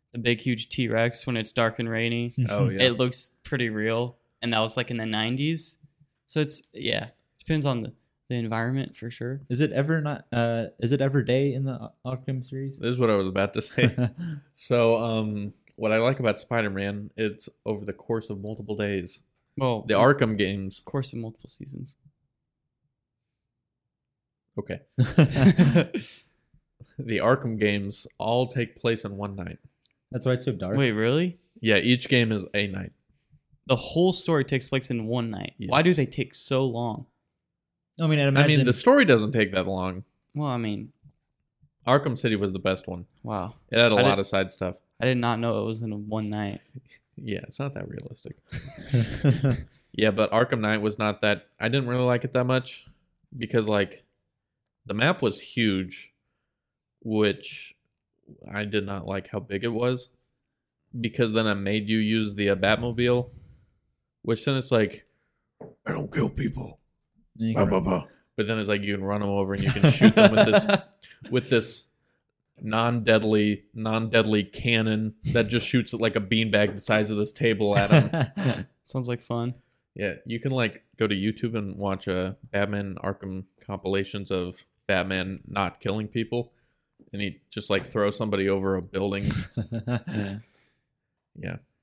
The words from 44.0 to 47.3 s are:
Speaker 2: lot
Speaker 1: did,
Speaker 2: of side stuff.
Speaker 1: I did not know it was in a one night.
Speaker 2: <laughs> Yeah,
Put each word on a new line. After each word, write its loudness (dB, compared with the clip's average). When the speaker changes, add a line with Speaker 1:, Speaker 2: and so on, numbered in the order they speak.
Speaker 2:
lot 6
Speaker 1:
did, 2
Speaker 2:
of -2
side 0
stuff. -6
Speaker 1:
I 0
did 2
not 0
know 0
it -4
was -6
in -6
a -6
one -6
night. -6
Speaker 2:
<laughs> -20
Yeah, -8